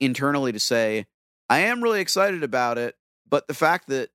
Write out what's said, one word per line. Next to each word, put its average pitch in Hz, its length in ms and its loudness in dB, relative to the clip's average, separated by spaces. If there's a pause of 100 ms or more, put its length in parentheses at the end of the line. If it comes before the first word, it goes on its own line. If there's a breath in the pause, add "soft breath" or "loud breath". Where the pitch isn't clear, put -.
internally 135 520 0
to 107 80 -6
say, 110 460 0 (420)
I 139 120 4
am 240 220 0
really 220 180 0
excited 190 440 0
about 120 340 -2
it, 120 160 -4 (340)
but - 200 0
the 147 60 -8
fact 165 340 0
that 135 260 -4